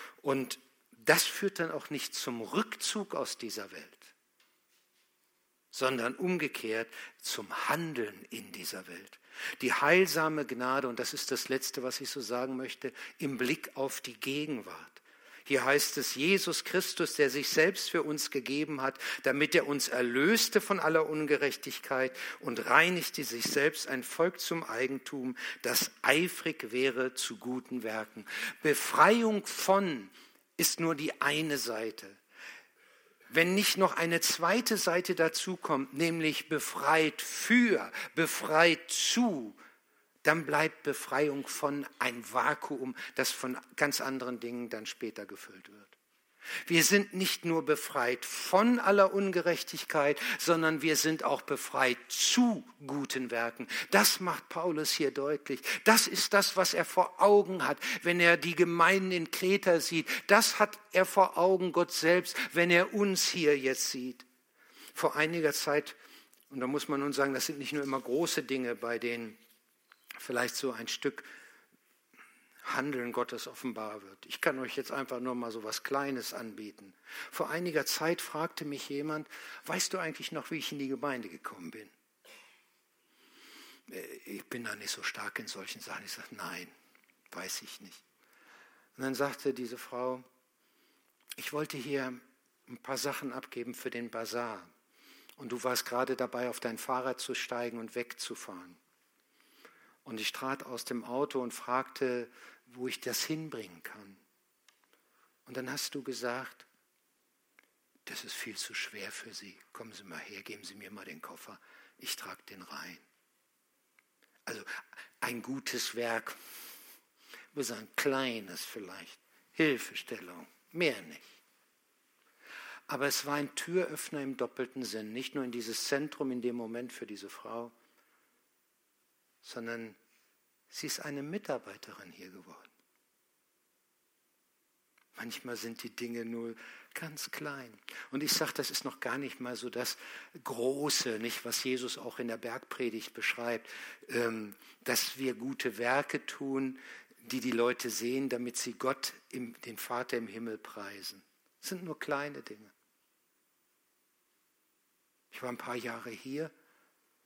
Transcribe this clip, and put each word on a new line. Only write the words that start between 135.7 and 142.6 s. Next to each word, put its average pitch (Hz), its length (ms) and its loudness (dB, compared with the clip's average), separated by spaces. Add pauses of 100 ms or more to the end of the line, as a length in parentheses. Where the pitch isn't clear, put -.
die 120 80 -10
Dinge 117 340 -6
nur 117 300 -6 (400)
ganz 151 360 -10
klein. 139 420 -8 (380)
Und 135 120 -4
ich 151 100 2
sag, 151 200 2
das - 180 -4
ist - 140 -4
noch 139 160 -8
gar 123 180 -2
nicht 139 220 -8
mal 123 160 -6
so 120 120 -8
das 123 280 -4 (480)
Große, 131 760 0
nicht, 113 260 -6
was 117 200 -2
Jesus 127 340 -2
auch 113 200 -10
in 120 100 -4
der 113 80 -4
Bergpredigt 117 800 -6